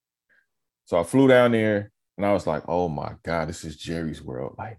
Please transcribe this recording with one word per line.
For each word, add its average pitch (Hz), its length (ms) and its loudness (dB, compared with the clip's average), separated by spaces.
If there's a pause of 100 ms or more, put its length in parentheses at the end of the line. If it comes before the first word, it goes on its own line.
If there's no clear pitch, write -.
(880)
So 90 120 0
I 85 60 2
flew 131 240 4
down 123 240 6
there 107 400 0 (240)
and 98 100 -2
I 101 60 2
was 92 140 0
like, 78 200 -2
"Oh 87 220 0
my 73 340 -8
God, 80 260 -4
this 85 160 -12
is 78 120 -14
Jerry's 82 440 -8
World." 67 380 -12
Like, - 200 -14